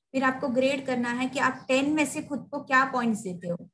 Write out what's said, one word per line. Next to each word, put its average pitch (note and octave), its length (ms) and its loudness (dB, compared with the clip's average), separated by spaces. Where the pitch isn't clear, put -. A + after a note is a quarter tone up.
फिर C4+ 120 0
आपको C4 240 0
grade C4 380 2
करना A#3+ 240 -2
है B3+ 200 -2
कि C4+ 100 -6
आप B3+ 280 0
टेन C#4 260 4
में D4+ 120 4
से D4+ 160 -4
खुद C#4 300 -8
को C#4 120 -6
क्या C4+ 220 4
points A#3+ 360 0
देते F3+ 260 -8
हो। - 260 -6